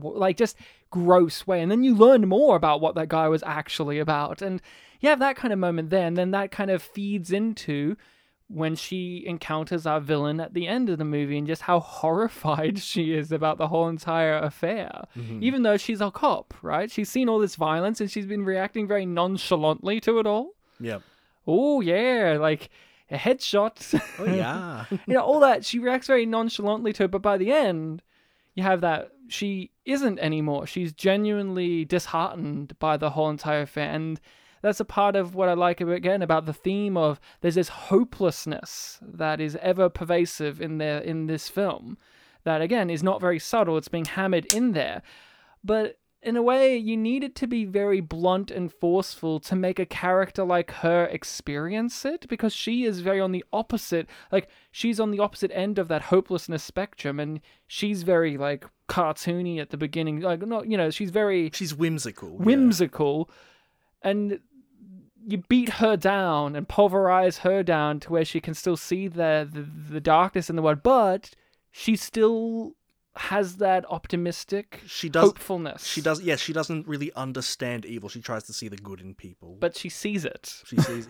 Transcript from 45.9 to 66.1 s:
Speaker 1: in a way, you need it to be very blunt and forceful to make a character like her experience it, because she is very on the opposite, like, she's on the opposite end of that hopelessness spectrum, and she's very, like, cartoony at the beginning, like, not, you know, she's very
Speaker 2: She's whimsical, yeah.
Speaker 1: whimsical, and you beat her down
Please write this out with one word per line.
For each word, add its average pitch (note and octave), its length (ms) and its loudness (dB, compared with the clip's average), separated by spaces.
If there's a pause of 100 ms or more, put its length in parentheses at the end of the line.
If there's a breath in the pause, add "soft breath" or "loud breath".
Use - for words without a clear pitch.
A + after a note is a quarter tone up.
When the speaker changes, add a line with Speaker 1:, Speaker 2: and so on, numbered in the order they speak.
Speaker 1:
in A#3 160 -4
a A#3 60 0
way, C4 340 4
you A3+ 180 -4
need A#3 280 -2
it C4+ 140 -8
to C4 100 -4
be A#3 180 -2
very G3+ 360 0
blunt F3+ 500 0
and F3+ 200 -6
forceful E3+ 680 0
to - 160 -4
make F#3 240 0
a F#3 80 -2
character F#3 560 0
like F3 260 0
her F3 360 2
experience F3 1000 -6
it, D4+ 240 -6
because A3+ 240 -2
she A#3+ 300 -2
is G#3 160 -2
very F#3+ 200 0
on F#3+ 120 0
the F3+ 200 -4
opposite, G3+ 560 -2 (240 loud breath)
like, F#3+ 160 0 (240 soft breath)
she's A3+ 280 -2
on G#3+ 100 0
the G#3 100 -2
opposite G3+ 360 -2
end G3 240 -2
of F3 80 -2
that D#3 160 -2
hopelessness F3+ 600 0
spectrum, D3 560 -8
and D3+ 220 -6 (240 soft breath)
she's G3+ 380 -4
very, E3 340 2
like, C#3+ 300 -4 (200)
cartoony F3 720 -2
at D3 120 -10
the D3 60 -8
beginning, D#3 420 -4
like, F3 260 -2
not, A3 240 -4
you A3 80 0
know, D#3+ 140 2
she's F#3+ 180 -6
very F#3+ 460 2
Speaker 2:
She's D#3+ 180 -6
whimsical, C#3+ 640 -4
yeah. F3+ 80 -2
Speaker 1:
whimsical, E3+ 800 4 (760 soft breath)
and G3+ 360 -2 (880)
you G#3 100 -2 (120)
beat A#3+ 200 4
her G#3+ 280 2
down D#3+ 580 0